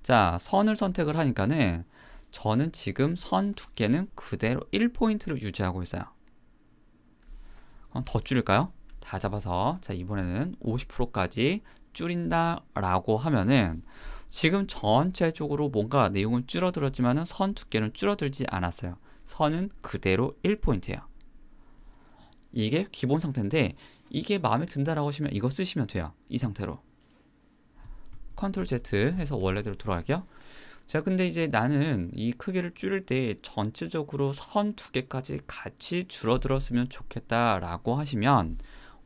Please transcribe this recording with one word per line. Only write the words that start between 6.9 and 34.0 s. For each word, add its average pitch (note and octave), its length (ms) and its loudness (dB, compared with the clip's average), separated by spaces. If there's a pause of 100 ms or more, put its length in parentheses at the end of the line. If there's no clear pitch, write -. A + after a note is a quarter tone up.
그럼 B2+ 160 -6
더 - 140 -2
줄일까요? B2 520 2 (280)
다 - 180 -10
잡아서, G2+ 640 0
자, - 120 -8
이번에는 F#2+ 680 -2
오십 - 300 -4
프로 - 220 0
까지 A#2 500 0 (320)
줄인다라고 E3+ 1200 0
하면은 A2+ 640 4 (460)
지금 F#3+ 400 2
전체적으로 D3 1000 2
뭔가 A2+ 400 4
내용은 A2 360 2
줄어들었지만은 D3+ 800 2
선 G3 300 0
두께는 - 380 0
줄어들지 D#3 560 0
않았어요. F2 480 -2 (260)
선은 E3 480 0 (100)
그대로 - 600 2
일 G#3 180 2
포인트예요. G2 380 0 (1500)
이게 B2 400 0
기본 C#3 280 0
상태인데 C3 560 0 (340)
이게 - 280 -2
마음에 C3 280 2
든다라고 D3 420 -2
하시면 D3 260 -4
이거 G2+ 160 0
쓰시면 D#3+ 380 -2
돼요. E2 260 -4 (160)
이 A#2 80 -4
상태로. G#2 420 -4 (1600)
컨트롤 F#3+ 300 -2
Z B2 140 0 (340)
해서 C#3+ 220 -2
원래대로 G2 400 0
돌아갈게요. A2 520 -2 (580)
자, D#3 160 -2
근데 F#3 240 2
이제 E3 220 0
나는 B2+ 640 2
이 A2+ 180 -2
크기를 F3+ 440 -4
줄일 F#3+ 300 -4
때 B2+ 360 0
전체적으로 C#3 920 -2